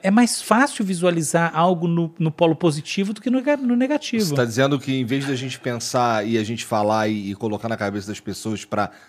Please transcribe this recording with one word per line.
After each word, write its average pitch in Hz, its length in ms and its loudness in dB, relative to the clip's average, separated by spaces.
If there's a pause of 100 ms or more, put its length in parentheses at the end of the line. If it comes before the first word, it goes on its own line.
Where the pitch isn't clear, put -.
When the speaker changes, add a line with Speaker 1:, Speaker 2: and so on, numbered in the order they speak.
Speaker 1:
É 190 80 2
mais 233 300 4
fácil 240 440 2
visualizar 170 720 0
algo 170 320 2
no, 170 320 0
no 160 120 2
polo 160 240 4
positivo 175 560 -2
do 208 100 -10
que 254 100 -2
no 254 80 2
nega-, 285 180 0
no 247 180 0
negativo. 254 480 0
Speaker 2:
Você 151 120 -2
tá 123 100 4
dizendo 135 340 2
que, 135 140 -4
em 131 120 0
vez 135 200 -2
da 139 100 -2
gente 127 240 -8
pensar 117 680 0
e 113 100 2
a 110 60 2
gente 113 200 -6
falar 107 440 2
e, 104 240 -4
e 98 40 -6
colocar 107 320 -6
na 113 100 -4
cabeça 101 300 -4
das 104 120 -8
pessoas 104 440 -8
pra 101 280 -4 (180)